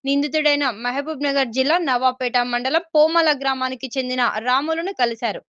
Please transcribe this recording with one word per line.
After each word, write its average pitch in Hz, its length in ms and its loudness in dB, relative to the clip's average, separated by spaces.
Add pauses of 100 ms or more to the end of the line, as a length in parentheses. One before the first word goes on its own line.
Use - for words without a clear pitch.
నిందితుడైన 285 640 0
మహబూబ్ 254 520 -4
నగర్ 277 260 0
జిల్లా 262 300 0
నవాపేట 254 600 0
మండలం 247 440 0 (120)
పోమల 320 440 4
గ్రామానికి 262 600 -4
చెందిన 254 400 0
రాములను 311 540 0
కలిశారు. 233 500 -2 (120)